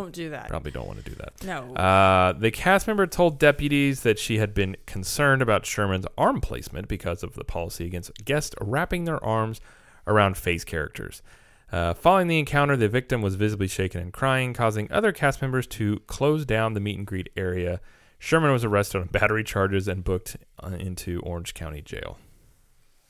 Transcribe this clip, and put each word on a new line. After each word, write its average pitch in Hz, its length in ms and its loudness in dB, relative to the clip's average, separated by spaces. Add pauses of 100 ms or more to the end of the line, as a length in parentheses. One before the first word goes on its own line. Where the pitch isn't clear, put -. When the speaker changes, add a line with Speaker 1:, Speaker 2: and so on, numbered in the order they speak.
Speaker 1:
Don't 185 100 -12
do 165 180 -10
that. 135 180 -12
Speaker 2:
probably 80 220 -8
don't 62 160 -8
wanna 50 160 -12
do - 140 -12
that. - 280 -14
Speaker 1:
No. 151 300 -10
Speaker 2:
Uh, 92 580 6
the 107 180 2
cast 185 360 2
member 208 200 2
told 175 320 2
deputies 143 640 4
that 110 160 4
she 110 200 0
had 104 160 0
been 98 220 0 (100)
concerned 131 560 2
about 110 240 2
Sherman's 95 400 0 (100)
arm 202 240 2
placement - 480 -6
because 87 340 -6
of - 120 -10
the - 100 -10
policy 85 400 -6
against 87 400 -10
guests 147 360 -4
wrapping 165 440 -2
their 160 180 -4
arms 110 380 -2 (460)
around 101 320 4
face 85 260 -2
characters. - 560 -8 (520)
Uh, 85 200 0
following 180 360 4
the 165 100 2
encounter, 143 380 2
the 110 120 4
victim 123 320 0
was 98 140 0
visibly 101 320 0
shaken 92 340 -4
and 90 120 -8
crying, 131 420 0
causing 110 380 0
other 208 200 2
cast 143 300 0
members 131 240 -2
to 104 400 -2
close 151 400 0
down 110 280 0
the 104 60 -2
meet 101 160 -4
and 101 100 -8
greet 92 300 -6
area. 90 440 -2 (380)
Sherman 156 340 4
was 120 120 2
arrested 101 360 2
on 85 80 -6
battery 110 360 2
charges 98 440 0
and 92 160 -4
booked, - 320 -4 (260)
uh, - 60 -10 (100)
into 90 420 -6
Orange 85 320 -8
County 76 300 -12
Jail. - 340 -12 (920)